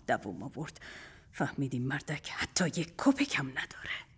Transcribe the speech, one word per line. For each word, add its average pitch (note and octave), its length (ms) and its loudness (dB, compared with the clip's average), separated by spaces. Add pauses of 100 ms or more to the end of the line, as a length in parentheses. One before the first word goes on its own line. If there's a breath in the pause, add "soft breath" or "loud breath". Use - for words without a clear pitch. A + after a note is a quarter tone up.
دوام G2 360 0
آورد. - 360 -8 (520 loud breath)
فهمیدیم C3 500 0
مردک C#3+ 480 -2
حتی - 380 2
یک - 300 -2
کپ C#4 240 6
کم D3+ 260 0
نداره. - 480 -6 (220)